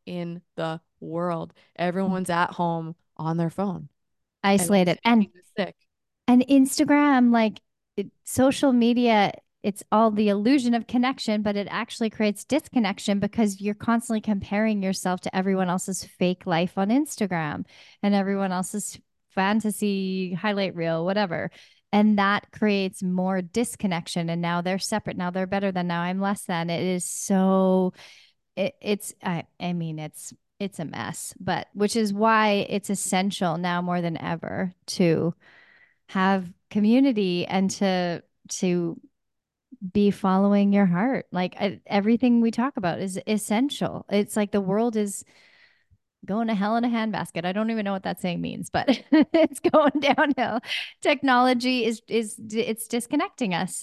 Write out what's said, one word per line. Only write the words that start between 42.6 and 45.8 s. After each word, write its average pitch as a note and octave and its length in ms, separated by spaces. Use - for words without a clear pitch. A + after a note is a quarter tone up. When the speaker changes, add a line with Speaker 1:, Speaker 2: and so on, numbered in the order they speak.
Speaker 2:
about F3 240
is F#3+ 260
essential. G#3+ 840
It's G3+ 280
like G#3 160
the G#3 80
world G#3 340
is G#3 300